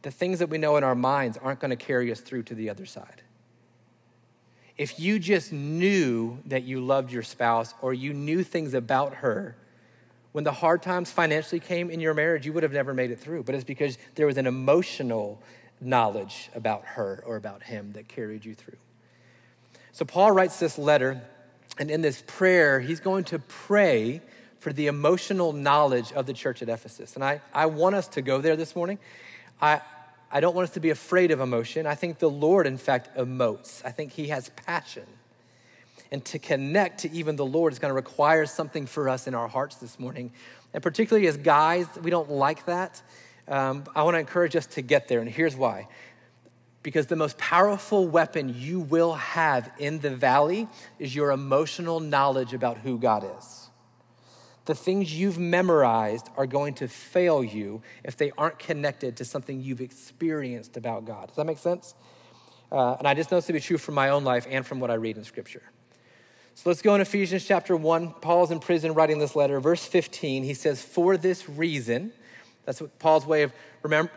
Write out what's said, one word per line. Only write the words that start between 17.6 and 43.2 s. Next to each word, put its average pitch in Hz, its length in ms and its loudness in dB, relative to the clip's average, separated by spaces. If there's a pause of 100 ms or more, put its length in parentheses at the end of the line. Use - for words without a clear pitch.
him 104 300 -12
that 107 160 -18
carried 107 380 -12
you 110 80 -14
through. - 240 -20 (1120)
So 160 140 -4
Paul 202 260 6
writes 185 260 4
this 165 200 -2
letter, 135 420 2 (580)
and 147 120 -4
in 156 100 0
this 147 260 -2
prayer, 165 540 4
he's 156 180 -6
going 190 260 -2
to 165 140 -6
pray 151 840 2 (360)
for 151 140 -8
the 147 140 -2
emotional 165 680 2
knowledge 139 600 2
of 135 120 -2
the 135 80 -8
church 127 300 -6
at 117 80 -8
Ephesus. 110 440 -10
And 135 80 -6
I, 143 200 -2 (100)
I 151 140 2
want 160 280 2
us 190 140 -2
to 143 140 -6
go 135 180 0
there 156 160 2
this 160 180 -6
morning. 180 240 -4 (640)
I, 151 200 4 (540)
I 143 60 4
don't 170 160 2
want 185 120 0
us - 60 -14
to 180 60 -6
be 160 100 2
afraid 180 400 2
of 139 100 2
emotion. 127 460 -2
I 147 80 -2
think 165 240 -6
the 160 120 2
Lord, 156 360 4
in 131 120 -2
fact, 127 380 -2
emotes. 127 680 -2
I 127 60 -6
think 139 220 -10
he 147 160 -8
has 135 200 -6 (180)
passion. - 380 -8 (1040)
And 139 140 -8
to - 140 -10
connect 156 640 -2
to 160 120 -8
even 156 240 -4
the 139 80 -2
Lord 151 280 2
is 123 60 -12
gonna 139 160 -2
require 151 520 2
something 147 400 -8
for 139 220 -2
us 127 180 -2
in 127 80 -6
our 117 120 -4
hearts 135 300 -6
this 117 240 -18
morning. 123 320 -10 (400)
And 151 100 -8
particularly 214 460 4
as 147 80 0
guys, 160 500 4 (160)
we 170 80 -2
don't 160 200 0
like 143 360 0
that. 180 360 -4 (440)